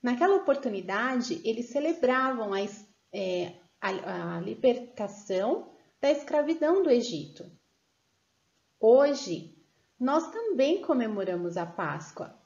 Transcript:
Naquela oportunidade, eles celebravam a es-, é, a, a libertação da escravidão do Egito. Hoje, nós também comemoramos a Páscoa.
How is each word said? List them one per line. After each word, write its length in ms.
Naquela 360
oportunidade, 1080
eles 200
celebravam 840
a 100
es-, 240
é, 400
a, 580
a 40
libertação 1300
da 80
escravidão 720
do 80
Egito. 560
Hoje, 760
nós 320
também 500
comemoramos 760
a 120
Páscoa. 680